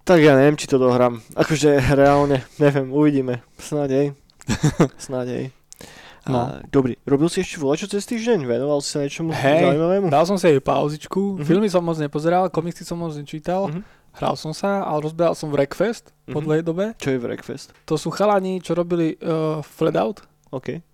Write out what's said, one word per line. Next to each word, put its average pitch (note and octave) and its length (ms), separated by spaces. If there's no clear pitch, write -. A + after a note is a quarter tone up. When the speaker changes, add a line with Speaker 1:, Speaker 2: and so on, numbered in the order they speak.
Speaker 1:
Tak F3+ 180
ja D3+ 160
neviem, C#3+ 220
či - 80
to C3+ 160
dohrám. B2 400
Akože D3+ 340
reálne, C#3+ 480
neviem, C#3+ 320
uvidíme. C3+ 560
Snáď C#3+ 380
hej. C#3 140
Speaker 2:
<laughs> C#3 500
Speaker 1:
Snáď B2+ 320
hej. B2 160
Speaker 2:
No. C3 140
Speaker 1:
A, A#2+ 280
dobrý, B2+ 360
robil C#3 240
si F3+ 140
ešte - 180
volačo D3+ 280
cez G3+ 180
týždeň? A3+ 380
Venoval C3+ 380
si - 100
sa D3 100
niečomu D#3 320
Speaker 2:
Hej, D3 340
Speaker 1:
zaujímavému? F3+ 420
Speaker 2:
dal D3+ 160
som F#3+ 120
si F3 100
aj C#3+ 140
pauzičku, D3 600
Speaker 1:
Mhm. E3+ 80
Speaker 2:
filmy F3+ 260
som F3+ 140
moc E3 140
nepozeral, D#3 520
komiksy E3 340
som E3+ 140
moc E3+ 160
nečítal, D#3+ 560
Speaker 1:
Mhm. D#3+ 120
Speaker 2:
hral - 200
som - 180
sa, G3 300
ale D#3 200
rozbehal E3 300
som D#3+ 160
Wreckfest D3 600
po B2+ 160
Speaker 1:
Mhm. D3 60
Speaker 2:
dlhej D#3 160
dobe. E3+ 220
Speaker 1:
Čo - 140
je C3 80
Wreckfest? - 540
Speaker 2:
To D#3+ 140
sú D#3+ 140
chalani, F#3+ 500
čo E3 120
robili, E3+ 420
eh, - 140
Flatout. E3 600
Speaker 1:
OK. C3+ 300